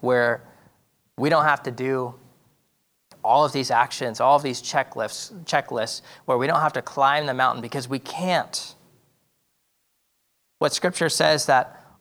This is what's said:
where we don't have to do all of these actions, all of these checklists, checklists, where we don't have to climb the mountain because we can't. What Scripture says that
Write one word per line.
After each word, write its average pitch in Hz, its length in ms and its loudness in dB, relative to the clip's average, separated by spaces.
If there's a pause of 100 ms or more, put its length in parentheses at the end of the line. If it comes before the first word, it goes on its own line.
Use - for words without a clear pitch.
where 120 420 2 (760)
we 139 140 0
don't 151 140 4
have 147 180 2
to 135 80 -6
do 127 480 -4 (1080)
all 131 200 4
of 135 80 -2
these 135 180 -2
actions, 120 500 0
all 135 160 6
of 143 60 2
these 127 180 -4
checklists, - 720 -4 (120)
checklists, 120 580 -4 (220)
where 127 140 0
we 127 80 0
don't 156 140 2
have 156 120 0
to 131 100 -6
climb 143 440 0
the 131 80 -2
mountain 127 260 2
because 123 280 -8
we 135 100 -4
can't. - 760 -4 (1800)
What 151 140 2
Scripture 180 360 -2
says 156 380 2
that 131 340 2 (200)